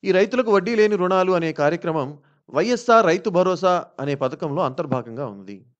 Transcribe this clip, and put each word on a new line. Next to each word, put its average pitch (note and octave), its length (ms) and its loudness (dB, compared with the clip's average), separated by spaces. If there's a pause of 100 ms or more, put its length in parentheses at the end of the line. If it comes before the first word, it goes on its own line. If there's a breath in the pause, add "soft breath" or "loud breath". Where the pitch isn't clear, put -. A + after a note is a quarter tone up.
ఈ F#3+ 80 0
రైతులకు G#3+ 400 2
వడ్డీ G3 240 2
లేని G#3+ 200 4
రుణాలు F#3 360 2
అనే E3 220 0
కార్యక్రమం D#3 640 -2 (300)
వైఎస్ఆర్ A3+ 560 2
రైతు F3+ 240 0
భరోసా F3+ 560 0 (140)
అనే C#3 160 -4
పథకంలో C#3+ 460 -4
అంతర్భాగంగా C3 640 -6
ఉంది. G2 380 -16 (140)